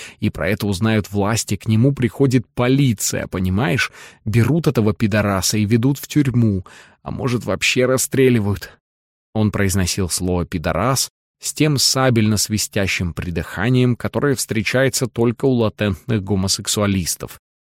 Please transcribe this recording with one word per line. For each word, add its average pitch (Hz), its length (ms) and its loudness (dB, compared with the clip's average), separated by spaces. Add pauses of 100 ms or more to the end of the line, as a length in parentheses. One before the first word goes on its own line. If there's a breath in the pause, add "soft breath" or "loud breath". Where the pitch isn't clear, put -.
(200 loud breath)
и 104 100 -2
про 80 200 -4
это 104 180 -2
узнают 104 440 0
власти, 101 440 -2
к - 120 -10
нему 113 260 2
приходит 127 600 0
полиция, 127 720 0
понимаешь? 98 640 0 (340 loud breath)
Берут 120 420 2
этого 107 260 2
пидораса 101 640 0
и 107 80 2
ведут 120 340 2
в - 80 -14
тюрьму, 117 580 2 (360 loud breath)
а - 100 -10
может, 117 340 -4
вообще 101 400 0
расстреливают». 123 920 2 (560)
Он 107 180 2
произносил 92 580 0
слово 90 360 -2
«пидорас» 90 640 -2 (320)
с - 120 -8
тем 147 240 2
сабельно-свистящим 107 1400 0
придыханием, 104 840 0
которое 127 400 -2
встречается 123 720 0
только 117 380 0
у 135 80 2
латентных 107 680 0
гомосексуалистов, 98 1160 -2 (220)